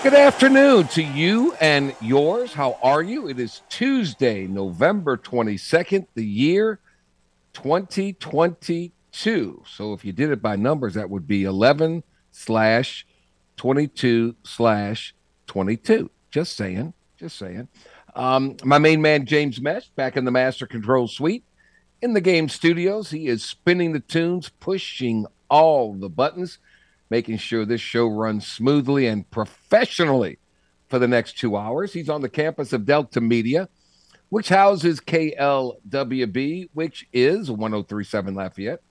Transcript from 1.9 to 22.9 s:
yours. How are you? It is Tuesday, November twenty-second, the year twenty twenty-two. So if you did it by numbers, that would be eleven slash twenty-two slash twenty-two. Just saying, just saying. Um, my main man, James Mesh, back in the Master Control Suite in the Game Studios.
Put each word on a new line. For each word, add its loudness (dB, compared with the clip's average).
yours. 0
How -2
are 4
you? -6
It -10
is -8
Tuesday, -2
November -2
twenty-second, -2
the -6
year 0
twenty -4
twenty-two. -4
So -10
if -12
you -8
did 0
it -2
by 0
numbers, 0
that -6
would -8
be 0
eleven 2
slash 0
twenty-two 0
slash -2
twenty-two. -2
Just -4
saying, -6
just -16
saying. -14
Um, 0
my 4
main 4
man, 2
James -2
Mesh, -6
back -4
in -2
the 0
Master 0
Control 0
Suite -4
in -2
the 2
Game 2
Studios. 0